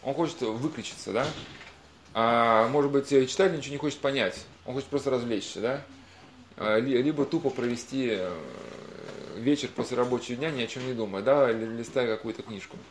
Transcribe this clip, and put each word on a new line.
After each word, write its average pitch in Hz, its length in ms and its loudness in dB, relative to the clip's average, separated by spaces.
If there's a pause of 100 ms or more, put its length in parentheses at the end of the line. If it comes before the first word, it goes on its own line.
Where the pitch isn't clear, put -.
Он 135 100 -2
хочет 147 280 -2
выключиться, 117 720 -4
да? 120 140 0 (880)
А, 113 540 6
может 143 240 2
быть, 139 200 2
э, 135 140 8
читатель 175 320 2
ничего 135 140 -6
не 143 80 -6
хочет 147 180 -4
понять. 135 480 0 (220)
Он 123 80 -6
хочет 135 120 -4
просто 143 220 0
развлечься, 117 520 -2
да? 131 200 -2 (760)
А, 107 200 2
ли-, 127 240 4
либо 143 240 2
тупо 147 240 0
провести, 123 640 -2
э, 90 280 -2 (1000)
вечер 127 380 2
после 123 220 -2
рабочего 123 400 0
дня, 156 140 -2
ни 131 100 -4
о 113 60 -2
чем 127 180 -8
не 127 80 -4
думая, 101 300 -4
да, 135 280 6
ли-, 113 140 -2
листая 117 400 -2
какую-то 110 380 -4
книжку. 101 340 -12 (140)